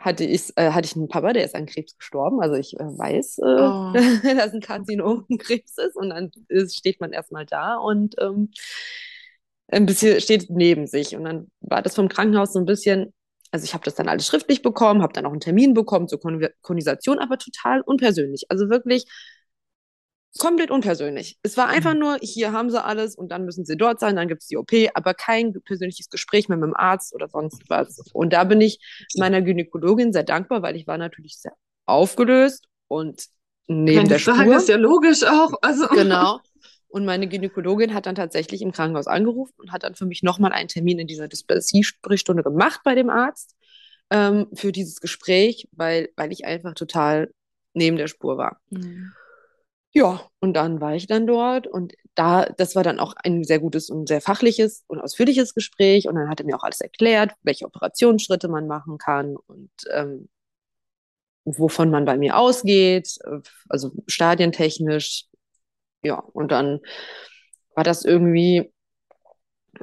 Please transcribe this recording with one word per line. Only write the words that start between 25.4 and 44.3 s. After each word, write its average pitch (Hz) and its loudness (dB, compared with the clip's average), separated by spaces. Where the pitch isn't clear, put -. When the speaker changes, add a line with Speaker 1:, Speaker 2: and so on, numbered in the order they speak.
Speaker 1:
persönliches 185 -10
Gespräch - -2
mehr 170 0
mit 156 -2
dem - -6
Arzt 185 0
oder 151 -8
sonst 156 -8
was. - -4
Und 170 -2
da 180 6
bin 214 6
ich 214 4
meiner 190 2
Gynäkologin 180 0
sehr 170 0
dankbar, 190 -2
weil 165 -6
ich 160 -16
war 160 -6
natürlich 165 -14
sehr - -18
aufgelöst 247 4
und 156 -6
neben 156 6
Speaker 2:
Wenn 202 6
Speaker 1:
der 147 6
Speaker 2:
du - -4
sagen, 240 6
Speaker 1:
Spur. 247 8
Speaker 2:
ist 359 4
ja 214 6
logisch 302 6
auch, 311 4
also 277 2
Speaker 1:
Genau. 190 4
Und 202 -4
meine 190 -2
Gynäkologin 196 -2
hat 202 -6
dann 180 -6
tatsächlich 175 -6
im 190 -4
Krankenhaus 160 -4
angerufen 233 -2
und 180 -20
hat 185 -10
dann 180 -10
für 190 -8
mich 180 -8
nochmal 185 2
einen - -4
Termin 175 -2
in 165 -8
dieser 156 -12
Dysplasie-Sprechstunde - -2
gemacht 175 0
bei 262 2
dem 247 2
Arzt, - -4
ähm, 208 2